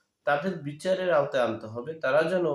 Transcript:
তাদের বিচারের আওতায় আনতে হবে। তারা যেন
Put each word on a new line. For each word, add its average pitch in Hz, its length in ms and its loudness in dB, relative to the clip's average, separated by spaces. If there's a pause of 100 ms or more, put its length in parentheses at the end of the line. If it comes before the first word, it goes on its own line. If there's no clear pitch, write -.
(240)
তাদের 147 340 0
বিচারের 180 560 -2
আওতায় 139 300 2
আনতে 110 240 -4
হবে। 120 260 -8
তারা 143 300 2
যেন 175 320 0